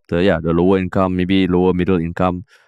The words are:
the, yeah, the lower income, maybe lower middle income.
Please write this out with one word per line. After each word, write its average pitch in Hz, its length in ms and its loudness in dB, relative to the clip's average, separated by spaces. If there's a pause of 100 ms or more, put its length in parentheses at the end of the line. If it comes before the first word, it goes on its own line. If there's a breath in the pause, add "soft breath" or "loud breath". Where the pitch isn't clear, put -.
the, 87 120 -2
yeah, 90 220 2
the 82 100 -2
lower 90 240 2
income, 92 380 -2
maybe 92 320 0
lower 90 260 2
middle 90 240 0
income. 90 460 -2 (240 soft breath)